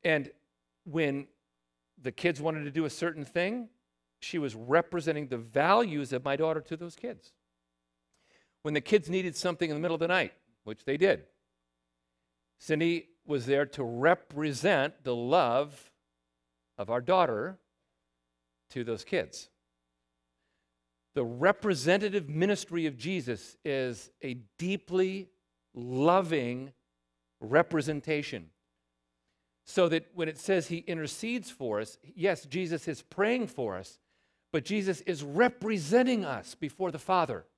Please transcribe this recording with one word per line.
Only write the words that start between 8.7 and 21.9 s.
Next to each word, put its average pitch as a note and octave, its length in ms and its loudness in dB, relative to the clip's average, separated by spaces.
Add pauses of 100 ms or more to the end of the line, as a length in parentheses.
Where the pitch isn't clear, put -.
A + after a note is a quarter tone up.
the D3 80 2
kids E3 300 2
needed F#3 260 0
something F3 320 -2
in D3 80 -2
the D3+ 40 -4
middle E3 160 0
of D#3 40 -2
the E3 80 0
night, F3+ 240 2 (320)
which G#2+ 220 -10
they C3+ 100 0
did, E3+ 280 4 (1300)
Cindy E3 500 0 (180)
was C#3+ 180 -2
there C#3 220 2
to C#3+ 180 -8
represent D3 1200 2
the B2 100 -2
love C3 760 2 (880)
of G2+ 100 -8
our A#2+ 140 0
daughter D#3+ 560 2 (1120)
to B2 140 -6
those A2+ 200 -4
kids. - 460 -4 (1600)
The C3+ 100 0
representative F3+ 1040 2